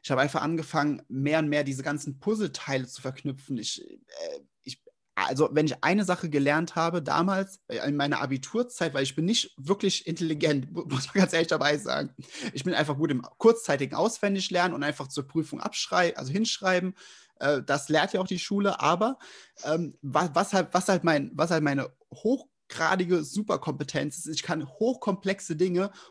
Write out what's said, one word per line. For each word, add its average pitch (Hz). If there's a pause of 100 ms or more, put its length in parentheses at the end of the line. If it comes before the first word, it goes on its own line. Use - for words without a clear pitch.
Ich -
habe 127
einfach 139
angefangen, 147
mehr 143
und 156
mehr 147
diese 135
ganzen 143
Puzzleteile 151
zu -
verknüpfen. 135
Ich, -
äh, 73 (220)
ich, - (360)
also, 135
wenn 151
ich 131
eine 190
Sache 175
gelernt 147
habe 170
damals, 185
äh, 113 (100)
in 147
meiner 143
Abiturzeit, 143
weil 139
ich 135
bin 160
nicht 220
wirklich 185
intelligent, 156
mu-, -
muss 135
man -
ganz 190
ehrlich 165
dabei 151
sagen. 139 (380)
Ich 135
bin 170
einfach 147
gut 156
im 127 (160)
kurzzeitigen 143
Auswendiglernen 185
und 143
einfach 143
zur 135
Prüfung -
abschrei-, -
also 131
hinschreiben. 185 (460)
Äh, 139
das 139
lehrt 151
ja 185
auch 190
die 180
Schule, 202
aber, 190 (460)
ähm, 160
wa-, 151
was 180
halt, 185
was 185
halt 185
mein, 151
was 165
halt 160
meine 139 (220)
hochgradige 180
Superkompetenz 147
ist, -
ich 156
kann 156
hochkomplexe 196
Dinge 185 (200)